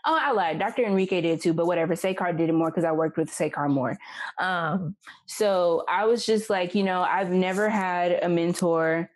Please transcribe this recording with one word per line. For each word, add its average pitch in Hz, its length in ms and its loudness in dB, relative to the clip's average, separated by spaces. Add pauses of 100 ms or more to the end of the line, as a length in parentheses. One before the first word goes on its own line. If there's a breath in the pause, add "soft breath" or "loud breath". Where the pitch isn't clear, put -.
oh, 311 120 2
I 277 140 0
lied. 170 260 0
Doctor 226 240 -2
Enrique 190 380 2
did 165 220 0
too, 170 100 2
but 170 140 0
whatever. 165 280 0
Sekar 185 400 -2
did 160 140 0
it 165 60 2
more 160 160 2
'cause 175 140 -2
I 160 80 2
worked 160 260 0
with 156 100 -2
Sekar 151 400 -4
more. 131 300 0 (400 loud breath)
Um, 180 580 -4 (300 loud breath)
so 180 640 0
I 196 180 0
was 233 180 2
just 220 240 0
like, 180 260 0
you 202 100 2
know, 185 180 0
I've 180 280 0
never 185 380 2
had 180 540 0
a 175 60 0
mentor 170 880 0